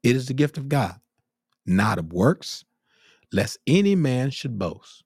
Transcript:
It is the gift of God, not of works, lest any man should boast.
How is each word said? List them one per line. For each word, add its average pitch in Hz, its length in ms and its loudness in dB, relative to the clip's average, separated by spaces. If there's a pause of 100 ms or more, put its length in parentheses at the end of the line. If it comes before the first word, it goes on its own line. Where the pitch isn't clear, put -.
It 123 120 4
is 127 120 -4
the 135 80 -6
gift 143 240 0
of 139 100 -10
God, 127 320 -2 (640)
not 92 320 2
of 82 160 -8
works, 110 520 0 (680)
lest 101 260 -4 (100)
any 202 280 4
man 135 360 0
should 127 260 -8
boast. - 480 -8